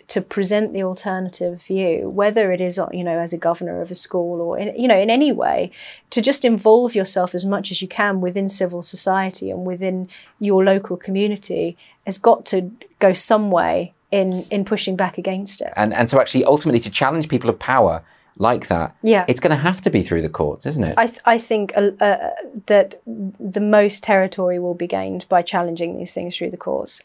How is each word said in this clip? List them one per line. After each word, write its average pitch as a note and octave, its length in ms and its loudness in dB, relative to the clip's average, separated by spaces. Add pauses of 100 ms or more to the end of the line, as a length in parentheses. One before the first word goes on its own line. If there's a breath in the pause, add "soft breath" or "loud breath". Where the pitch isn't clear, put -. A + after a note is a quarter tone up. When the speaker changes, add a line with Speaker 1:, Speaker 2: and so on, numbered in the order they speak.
Speaker 1:
to - 140 -2
present G#3 520 -2
the F#3+ 100 -4
alternative F#3 800 -6
view, F#3+ 460 -2
whether G3+ 420 2
it F3+ 100 0
is, F3+ 180 -2 (140)
you F3+ 100 -6
know, E3+ 160 -2
as E3+ 140 -4
a E3+ 40 -6
governor E3+ 440 -2
of F3 100 -8
a F3+ 40 -8
school F3 460 -2
or E3+ 160 -4
in, G#3 220 -4
you B3 80 2
know, A3 100 8
in G3+ 120 4
any C4+ 220 4
way, - 400 0 (400 loud breath)
to A#3+ 100 0
just C4 240 2
involve A#3 500 4
yourself F#3+ 400 0
as F3+ 100 -2
much G3 260 -4
as F#3 100 -6
you F#3+ 60 -6
can G3+ 340 0
within F#3 260 -2
civil F3 340 -4
society F#3+ 680 -4
and F3+ 140 -8
within F#3 440 -6 (300 loud breath)
your G3 240 4
local G3 340 2
community F#3+ 800 -4 (280 soft breath)
has G3 120 -4
got - 280 4
to F#3 260 -2 (280)
go F#3+ 140 6
some G#3+ 380 2
way E3+ 420 0 (180)
in, F#3+ 380 0
in G3+ 160 -2
pushing G3 300 -4
back F3+ 220 -2
against F#3+ 440 -8
it. - 140 -6
Speaker 2:
And, G#2+ 180 0
and A#2 160 0
so C3+ 100 4
actually B2+ 260 2
ultimately C#3+ 360 4
to - 80 -8
challenge D3+ 400 -2
people A#2 200 0
of - 100 -2
power G2 440 2 (380 soft breath)
like A#2 280 0
that, E2 340 -2
Speaker 1:
Yeah. G#3+ 240 4
Speaker 2:
it's - 140 0
gonna D#3 160 4
have F3 240 0
to - 80 0
be A#2+ 120 4
through E2+ 200 -2
the D#2 80 -4
courts, D2+ 360 -4
isn't C#3+ 180 -2
it? D#2+ 140 0
Speaker 1:
I, A#3 100 4
th-, A#3+ 180 -14
I A#3 120 6
think, A3 380 -4
uh, G3+ 240 2
uh, G3+ 300 2 (380)
that G3 380 2
the G3+ 540 -8
most G#3 420 4
territory F#3+ 580 2
will F3 160 -2
be F3 120 -6
gained F#3+ 400 -6
by F3+ 140 4
challenging F3 560 -4
these - 160 -10
things F3 240 -8
through F3+ 140 -6
the F#3 60 -12
courts. - 480 -6